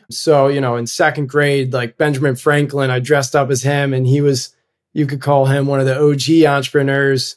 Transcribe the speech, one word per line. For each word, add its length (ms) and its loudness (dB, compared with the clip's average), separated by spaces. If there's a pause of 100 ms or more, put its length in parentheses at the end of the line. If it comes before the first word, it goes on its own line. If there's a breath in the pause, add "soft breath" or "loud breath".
So, 380 2
you 140 0
know, 160 -2
in 100 -6
second 400 -2
grade, 460 0
like, 240 -4
Benjamin 400 0
Franklin, 540 0
I 80 -2
dressed 360 0
up 140 0
as 120 -2
him, 320 0
and 140 -2
he 140 2
was, 340 -2 (380)
you 120 -2
could 140 -6
call 280 2
him 200 0
one 140 0
of 40 0
the 120 -2
O 180 2
G 320 2
entrepreneurs 880 0